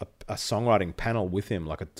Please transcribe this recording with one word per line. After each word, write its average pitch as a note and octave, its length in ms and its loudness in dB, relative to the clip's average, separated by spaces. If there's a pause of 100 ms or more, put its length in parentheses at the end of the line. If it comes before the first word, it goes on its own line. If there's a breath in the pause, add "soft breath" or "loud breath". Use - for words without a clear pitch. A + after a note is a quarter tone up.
a, - 60 -8 (220)
a G#2+ 60 -6
songwriting G#2+ 600 2
panel A2+ 320 0
with F#2+ 200 -2
him, F2+ 180 -2
like D2+ 160 -6
a, E2+ 60 -10 (120)